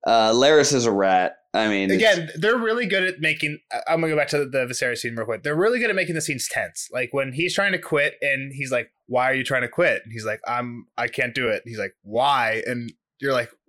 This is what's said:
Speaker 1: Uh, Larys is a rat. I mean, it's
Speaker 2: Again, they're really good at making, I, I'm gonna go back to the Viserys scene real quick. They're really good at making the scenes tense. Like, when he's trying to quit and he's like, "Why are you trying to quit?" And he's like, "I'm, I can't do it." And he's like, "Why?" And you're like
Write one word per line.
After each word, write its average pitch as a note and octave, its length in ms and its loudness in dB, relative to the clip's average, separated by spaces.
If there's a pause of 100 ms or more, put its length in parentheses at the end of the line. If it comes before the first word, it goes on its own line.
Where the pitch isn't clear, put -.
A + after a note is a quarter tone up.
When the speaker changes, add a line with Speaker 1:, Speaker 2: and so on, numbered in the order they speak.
Speaker 1:
Uh, A2+ 280 4
Larys C#3+ 400 6
is B2 120 2
a A#2 60 4
rat. F#2+ 440 4 (160)
I - 160 2
mean, F#3+ 220 2
it's F#3+ 60 4
Speaker 2:
Again, F#3+ 400 2
they're G#3+ 240 2
really A3+ 260 -2
good F#3+ 180 0
at F#3 180 -4
making, D3+ 360 -2 (140)
I, A#2 160 -4
I'm E3 140 2
gonna D#3+ 120 0
go D3+ 40 2
back D3 120 2
to D3+ 160 0
the C3 220 -2
Viserys B2 320 -2
scene A#2 160 -6
real A2+ 100 -4
quick. A2 160 -4
They're D3 140 -2
really A3 240 2
good A3+ 100 0
at G3+ 60 0
making F3 180 -2
the D#3+ 80 -4
scenes C#3+ 260 -4
tense. - 460 -6
Like, B2 180 -4
when C3+ 220 -4
he's E3+ 220 -2
trying G3 160 0
to F#3 80 -2
quit D3 420 0
and C3+ 320 -2
he's C3+ 180 -8
like, A#2+ 200 -2 (160)
"Why B2 240 2
are - 20 2
you C3 100 0
trying B2+ 200 0
to A#2+ 40 -4
quit?" C#3+ 360 0
And G#2+ 100 -16
he's A2 120 -8
like, A2 220 -4
"I'm, A#2+ 380 -6 (100)
I A#2+ 120 -4
can't B2 260 -2
do B2+ 160 0
it." G#2 160 -2
And A#2 60 -14
he's A2 80 -10
like, G2 240 -6
"Why?" A#2 640 2
And A#2+ 260 -8 (260)
you're C#3 140 -2
like A#2+ 160 -2 (200)